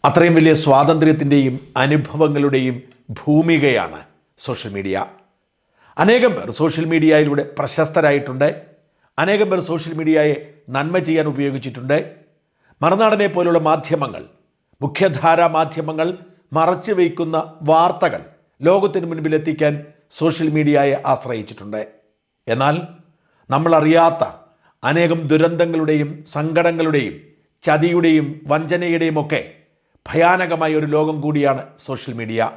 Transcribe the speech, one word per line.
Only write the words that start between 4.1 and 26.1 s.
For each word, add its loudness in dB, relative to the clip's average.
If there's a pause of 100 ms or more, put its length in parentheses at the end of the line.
സോഷ്യൽ -8
മീഡിയ. -4 (1000)
അനേകം 4
പേർ -10 (120)
സോഷ്യൽ 0
മീഡിയയിലൂടെ 4 (140)
പ്രശസ്തരായിട്ടുണ്ട്. 0 (760)
അനേകം 0
പേർ -2
സോഷ്യൽ -6
മീഡിയയെ 2 (380)
നന്മ -2 (100)
ചെയ്യാൻ 0
ഉപയോഗിച്ചിട്ടുണ്ട്. -4 (840)
മറുനാടനെ 2
പോലുള്ള 2
മാധ്യമങ്ങൾ, -2 (600)
മുഖ്യധാരാ 2
മാധ്യമങ്ങൾ -4 (520)
മറച്ചു 0
വയ്ക്കുന്ന -2 (320)
വാർത്തകൾ 2 (460)
ലോകത്തിന് 0
മുൻപിൽ -4
എത്തിക്കാൻ -2 (420)
സോഷ്യൽ 0
മീഡിയയെ 2 (140)
ആശ്രയിച്ചിട്ടുണ്ട്. -6 (760)
എന്നാൽ 0 (800)
നമ്മളറിയാത്ത 4 (680)
അനേകം 0 (120)
ദുരന്തങ്ങളുടെയും 0 (240)